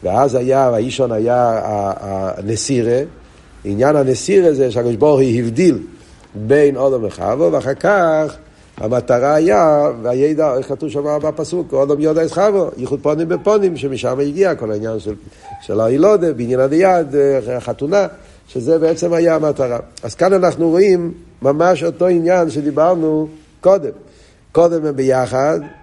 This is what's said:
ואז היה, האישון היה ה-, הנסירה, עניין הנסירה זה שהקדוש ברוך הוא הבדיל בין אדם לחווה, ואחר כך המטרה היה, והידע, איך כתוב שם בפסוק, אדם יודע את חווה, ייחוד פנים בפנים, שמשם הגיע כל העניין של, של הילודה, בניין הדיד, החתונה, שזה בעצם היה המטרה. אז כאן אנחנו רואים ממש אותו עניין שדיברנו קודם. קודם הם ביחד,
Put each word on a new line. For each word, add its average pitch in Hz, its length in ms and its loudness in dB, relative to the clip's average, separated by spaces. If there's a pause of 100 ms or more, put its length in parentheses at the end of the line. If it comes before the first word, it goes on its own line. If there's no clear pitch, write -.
ואז 117 320 0
היה, 131 320 2
האישון 123 440 0
היה 117 260 0 (260)
ה-, 98 760 -4
הנסירה, 117 600 -2 (640)
עניין 113 320 0
הנסירה 151 580 2
זה 131 180 0
שהקדוש 120 240 -2
ברוך 143 240 4
הוא 135 100 2 (100)
הבדיל 123 380 2 (580)
בין 135 420 2
אדם 131 280 0
לחווה, 104 460 -2
ואחר 135 220 -2
כך 165 600 0 (420)
המטרה 123 560 0
היה, 156 580 4 (100)
והידע, 139 560 0
איך 131 100 -6
כתוב 143 220 -8
שם 147 340 -4
בפסוק, 156 500 -6
אדם 139 260 0
יודע 156 260 0
את 160 60 -6
חווה, 190 460 0
ייחוד 127 240 -6
פנים 151 260 -2
בפנים, 185 500 0
שמשם 127 420 -4
הגיע 151 360 0
כל 110 160 -6
העניין 110 280 -6
של, 101 140 -8 (480)
של 101 200 -2
הילודה, 165 520 4
בניין 120 260 -2
הדיד, 156 560 2 (360)
החתונה, 143 560 -2 (400)
שזה 135 320 -2
בעצם 165 340 0
היה 165 220 2
המטרה. 139 440 -2 (240)
אז 113 120 -10
כאן 190 180 2
אנחנו 170 360 2
רואים 175 440 0 (280)
ממש 151 420 2
אותו 170 240 -2
עניין 175 420 2
שדיברנו 156 800 0 (380)
קודם. 175 260 2 (600)
קודם 165 340 2
הם 147 100 -4
ביחד, 131 640 0 (240)